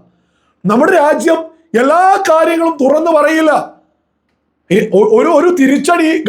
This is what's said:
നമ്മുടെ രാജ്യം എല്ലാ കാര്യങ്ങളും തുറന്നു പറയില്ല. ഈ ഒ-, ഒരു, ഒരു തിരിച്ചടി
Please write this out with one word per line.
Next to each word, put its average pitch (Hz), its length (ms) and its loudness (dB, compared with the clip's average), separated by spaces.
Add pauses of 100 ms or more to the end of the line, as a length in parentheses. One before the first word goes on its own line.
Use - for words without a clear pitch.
(640)
നമ്മുടെ 247 260 2
രാജ്യം 311 540 0 (340)
എല്ലാ 359 520 2
കാര്യങ്ങളും 330 500 0
തുറന്നു 302 300 0
പറയില്ല. 311 680 0 (920)
ഈ 190 80 2
ഒ-, 214 420 0
ഒരു, 302 80 0
ഒരു 339 260 2
തിരിച്ചടി 311 720 0